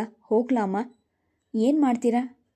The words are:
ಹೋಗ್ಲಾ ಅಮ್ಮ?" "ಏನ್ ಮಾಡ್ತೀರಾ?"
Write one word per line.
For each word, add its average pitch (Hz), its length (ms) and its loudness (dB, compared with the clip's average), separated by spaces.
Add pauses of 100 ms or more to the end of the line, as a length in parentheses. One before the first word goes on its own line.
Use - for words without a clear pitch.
(220)
ಹೋಗ್ಲಾ 240 420 0
ಅಮ್ಮ?" 196 140 -2 (760)
"ಏನ್ 262 260 2
ಮಾಡ್ತೀರಾ?" 247 760 -2